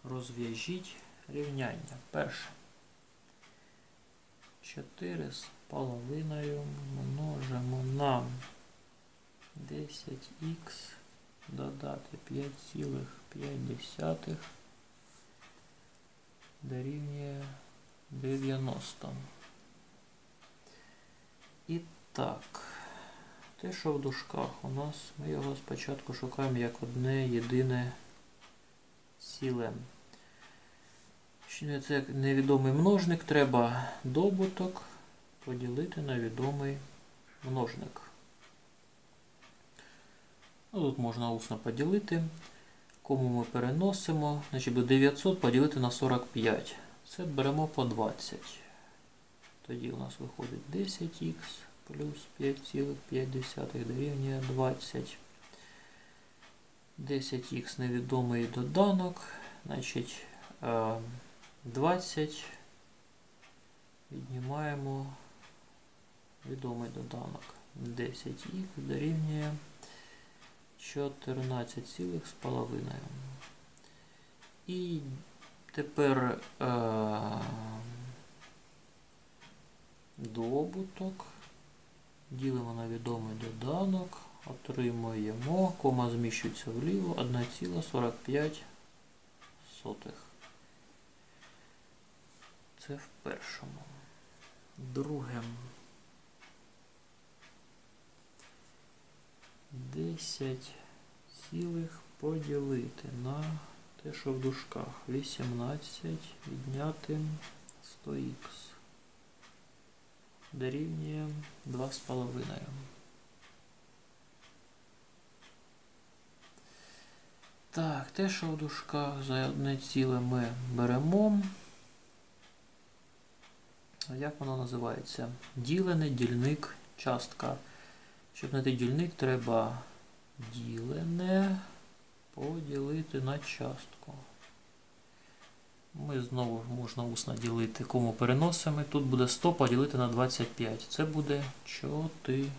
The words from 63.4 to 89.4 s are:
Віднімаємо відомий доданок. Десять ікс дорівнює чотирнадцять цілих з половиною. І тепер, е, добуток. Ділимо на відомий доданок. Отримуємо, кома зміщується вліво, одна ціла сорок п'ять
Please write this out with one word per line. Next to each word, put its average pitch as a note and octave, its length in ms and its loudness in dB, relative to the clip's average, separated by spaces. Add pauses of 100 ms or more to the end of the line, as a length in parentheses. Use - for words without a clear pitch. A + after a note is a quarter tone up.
Віднімаємо C3+ 1000 -4 (1400)
відомий A#2+ 400 -4
доданок. - 640 -8 (200)
Десять B2 720 -6
ікс F#3+ 320 -6
дорівнює D3+ 760 0 (1200)
чотирнадцять C3 1120 -4
цілих F3 380 -4
з - 40 -12
половиною. B2+ 720 -4 (1700)
І F3+ 320 -2 (720)
тепер, C#3 680 4 (220)
е, A2 800 2 (2750)
добуток. F3 1080 -2 (1080)
Ділимо B2+ 420 0
на A#2 140 -4
відомий A2+ 480 -4
доданок. D3+ 840 0 (240)
Отримуємо, B2 1400 0
кома B2+ 280 6
зміщується A#2 600 0
вліво, E3+ 460 2
одна B2 280 2
ціла E3+ 380 -2
сорок A#2+ 340 0
п'ять D3+ 460 0 (1200)